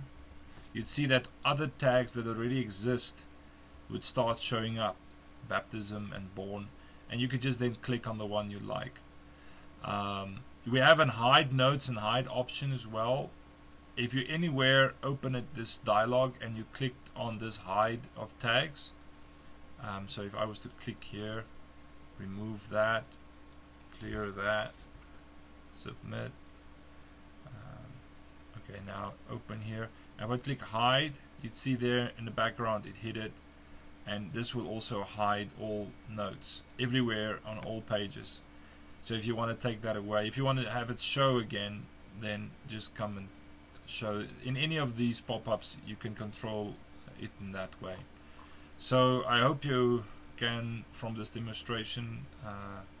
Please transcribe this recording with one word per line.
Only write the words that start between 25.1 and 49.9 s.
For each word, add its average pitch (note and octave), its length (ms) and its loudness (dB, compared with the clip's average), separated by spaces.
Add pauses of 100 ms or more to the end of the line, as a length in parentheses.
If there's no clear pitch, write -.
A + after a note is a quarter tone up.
submit. A2+ 560 -8 (1160)
Um, - 440 -12 (680)
okay, G2+ 280 -12
now G2+ 280 -6 (180)
open A2 300 -8
here. A2 260 -4 (280)
And A2 140 -4
if B2 100 2
I - 40 -10
click C3+ 160 -4
hide, B2+ 540 4 (280)
you'd A2+ 140 -8
see C3+ 180 2
there B2 440 4
in A2+ 60 -6
the A2 60 -4
background A2+ 560 2
it F#2+ 160 -10
hid A2 140 -4
it, A2 160 -4 (760)
and G#2 240 -4
this A#2 240 -2
will A#2+ 140 -2
also A2 340 -2
hide G#2 480 2 (100)
all G#2 280 -2 (200)
notes G#2 540 -6 (160)
everywhere A#2 640 2
on A2 140 -8
all A2 220 -4
pages. G#2 580 -2 (640)
So - 140 -4
if A2 120 -2
you A#2 80 2
want A2+ 160 2
to A2+ 180 -2
take G#2+ 140 -2
that A2 140 0
away, G#2 320 2
if A2 80 -4
you C3+ 80 2
want C3 160 4
to A2 100 0
have A#2+ 180 -2
it A#2+ 120 -4
show C3+ 380 6
again, G#2 480 -2 (340)
then G#2 300 -4 (180)
just G#2+ 260 -6
come G#2 220 -2
and G2 120 -8 (580)
show. G#2+ 380 -2 (200)
In B2+ 120 0
any D#3+ 200 2
of B2+ 200 0
these A#2+ 240 4
pop-ups, - 560 -2 (100)
you G#2+ 100 -6
can A2 180 -6
control G#2+ 600 -4 (460)
it A2 100 -8 (100)
in G2 120 -8
that F#2+ 280 -8
way. F#2 160 -6 (800)
So B2+ 500 6
I A#2+ 120 6
hope C#3 260 6
you B2 400 6 (320)